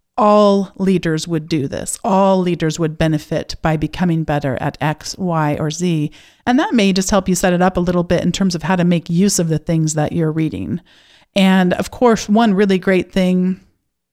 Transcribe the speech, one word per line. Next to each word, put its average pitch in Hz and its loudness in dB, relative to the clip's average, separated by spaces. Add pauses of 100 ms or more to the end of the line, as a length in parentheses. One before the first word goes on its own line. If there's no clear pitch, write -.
(180)
all 208 4
leaders 175 0
would 160 -4
do 151 -2
this. - -8
All 190 2
leaders 175 -2
would 156 -4
benefit 156 -2
by 160 0
becoming 160 -2
better 147 -2
at 147 -6
X, - -6
Y, 160 -2
or 151 -4
Z. 156 -2 (340)
And 247 2
that 359 -2
may 196 2
just 185 -2
help 196 0
you 190 2
set 185 0
it 180 2
up 185 0
a 180 -2
little 180 0
bit 175 0
in 175 0
terms 185 -2
of 170 -6
how 185 -2
to 175 0
make 175 0
use 190 2
of 170 0
the 160 0
things 156 -2
that 151 -2
you're 160 -2
reading. 151 -4 (560)
And 190 4
of - -4
course, - 0
one 214 4
really 190 2
great 185 0
thing 185 0 (540)